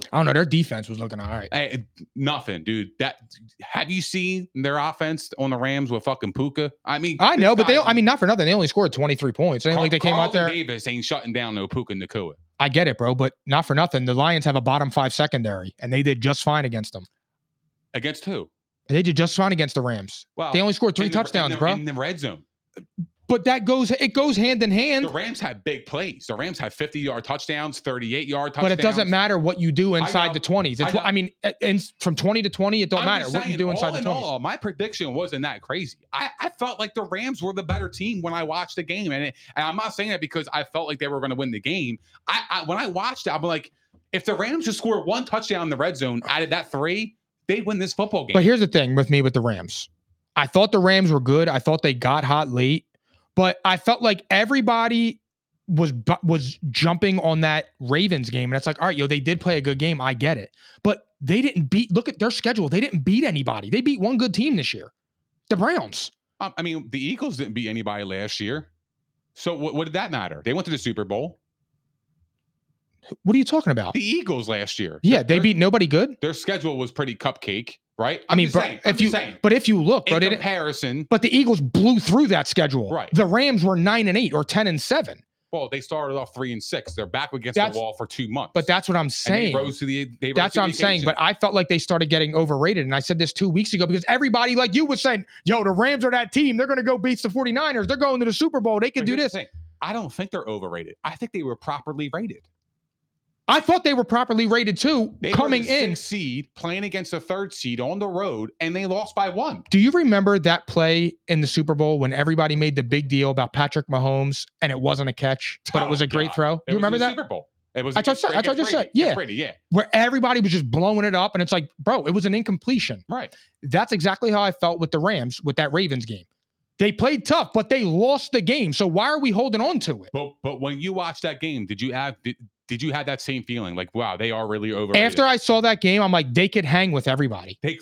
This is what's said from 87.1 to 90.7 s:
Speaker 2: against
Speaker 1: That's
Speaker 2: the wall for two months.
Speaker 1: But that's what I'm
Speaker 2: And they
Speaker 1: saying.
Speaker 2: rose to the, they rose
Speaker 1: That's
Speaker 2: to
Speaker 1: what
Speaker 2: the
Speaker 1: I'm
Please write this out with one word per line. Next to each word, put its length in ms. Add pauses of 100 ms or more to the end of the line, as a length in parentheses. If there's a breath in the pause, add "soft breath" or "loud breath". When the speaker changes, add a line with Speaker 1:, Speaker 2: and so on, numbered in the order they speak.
Speaker 2:
against 220
Speaker 1:
That's 200
Speaker 2:
the 40
wall 120
for 140
two 220
months. 260
Speaker 1:
But 120
that's 220
what 80
I'm 60
Speaker 2:
And 80
they 40
Speaker 1:
saying. 400
Speaker 2:
rose 260
to 60
the, 240 (120)
they 60
rose 80
Speaker 1:
That's 180
Speaker 2:
to 60
Speaker 1:
what 40
Speaker 2:
the 40
Speaker 1:
I'm 40